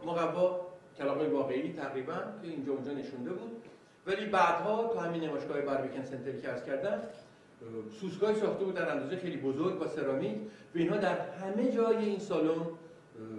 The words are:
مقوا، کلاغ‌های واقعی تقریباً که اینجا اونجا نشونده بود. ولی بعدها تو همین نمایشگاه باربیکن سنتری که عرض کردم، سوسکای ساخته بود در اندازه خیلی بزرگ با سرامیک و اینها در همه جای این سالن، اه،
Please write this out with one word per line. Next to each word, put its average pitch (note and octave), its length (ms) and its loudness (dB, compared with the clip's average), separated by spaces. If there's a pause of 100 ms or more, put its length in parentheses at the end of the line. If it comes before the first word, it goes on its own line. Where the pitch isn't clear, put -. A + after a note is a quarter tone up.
مقوا، E3+ 600 2 (300)
کلاغ‌های C#3+ 300 2
واقعی C#3 460 2
تقریباً C#3 400 -4
که G#3 340 -6
اینجا C#3 260 -2
اونجا C3+ 180 -2
نشونده B2 380 -6
بود. - 340 -6 (420)
ولی G3+ 200 0
بعدها G3+ 680 4
تو F#3 60 0
همین E3+ 240 0
نمایشگاه C#3+ 380 -2
باربیکن C3+ 440 0
سنتری B2+ 360 -6
که C#3+ 60 -6
عرض A#2+ 160 -4
کردم، F#3+ 380 0 (960)
سوسکای G3 360 2
ساخته - 300 2
بود F#3 100 0
در D#3+ 160 0
اندازه C#3 240 -2
خیلی D#3 220 -4
بزرگ D3+ 420 0
با D3+ 80 -2
سرامیک D3+ 500 0 (380)
و - 20 -2
اینها F3 200 4
در F#3 320 2
همه G#3 420 0
جای A3+ 240 6
این G#3 240 2
سالن، D#3+ 300 2
اه، E3 160 2 (720)